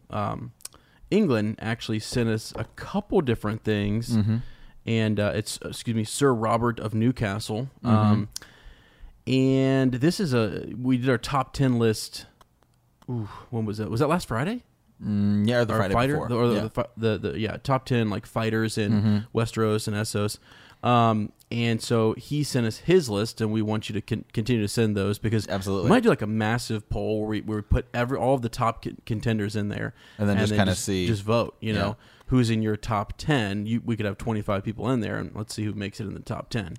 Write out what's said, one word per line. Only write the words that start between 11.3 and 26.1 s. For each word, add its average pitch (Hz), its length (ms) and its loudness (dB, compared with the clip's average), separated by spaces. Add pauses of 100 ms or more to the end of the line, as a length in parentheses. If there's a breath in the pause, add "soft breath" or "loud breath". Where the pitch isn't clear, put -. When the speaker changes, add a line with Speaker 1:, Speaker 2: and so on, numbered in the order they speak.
Speaker 1:
ten 127 240 2
list. 113 480 0 (840)
Ooh, 113 200 -6 (200 loud breath)
when 113 160 -4
was 104 120 -4
that? 107 120 -4
Was 113 100 -2
that 143 100 4
last 170 180 0
Friday? 180 360 -4 (420)
Speaker 2:
Mm, 104 420 2
yeah, 123 120 4
or 120 60 4
the 104 80 -2
Speaker 1:
Or 110 40 2
Speaker 2:
Friday 98 160 2
Speaker 1:
fighter? 131 200 2
Speaker 2:
before. 151 160 -2
Speaker 1:
The, 120 80 0
or 120 100 4
the, 120 80 4
Speaker 2:
Yeah. 101 60 0
Speaker 1:
the 110 80 -4
fi-, 123 160 -4 (120)
the, 110 200 0
the, 87 220 -4
yeah, 107 180 -4
top 131 280 -2
ten, 117 240 2
like, 98 160 -4
fighters 110 520 -2
in 110 140 0
Speaker 2:
Mm-hmm. 107 460 2
Speaker 1:
Westeros 110 500 0
and 107 80 -4
Essos. 104 420 -2 (500 loud breath)
Um, 113 440 4 (200)
and 117 300 0
so 110 320 2
he 147 300 -4
sent 127 220 0
us 110 140 -4
his 165 300 4
list, 104 320 -2
and 110 100 0
we 110 100 2
want 107 280 -2
you 107 40 -8
to 101 80 -2
con-, - 320 -6
continue 117 300 2
to 101 40 0
send 107 300 2
those 98 220 0
because 107 280 0
Speaker 2:
Absolutely. 98 380 -2
Speaker 1:
we 120 60 4
might 247 120 6
do, 226 60 4
like, 151 140 2